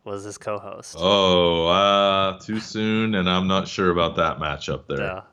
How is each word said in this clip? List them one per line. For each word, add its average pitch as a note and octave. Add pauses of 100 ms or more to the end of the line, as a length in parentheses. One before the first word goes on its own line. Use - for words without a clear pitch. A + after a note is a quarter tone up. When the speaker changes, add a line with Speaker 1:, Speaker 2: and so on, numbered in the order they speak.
Speaker 1:
was G2+
his G#2
co-host. G2+
Speaker 2:
Oh, F2
uh, G2
too A2
soon, A2
and F2+
I'm F#2
not F#2+
sure F#2
about E2
that D#2
matchup C#2+
there. C#2+
Speaker 1:
No, F#2 (100)